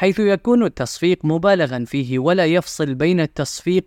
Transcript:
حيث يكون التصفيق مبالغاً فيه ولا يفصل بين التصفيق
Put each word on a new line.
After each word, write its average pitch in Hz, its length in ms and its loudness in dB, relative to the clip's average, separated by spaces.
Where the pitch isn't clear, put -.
حيث 190 180 2
يكون 214 460 2
التصفيق 165 600 -2
مبالغاً 160 640 0
فيه 131 320 -4
ولا 175 260 2
يفصل 160 500 -2
بين 170 240 0
التصفيق 175 680 -2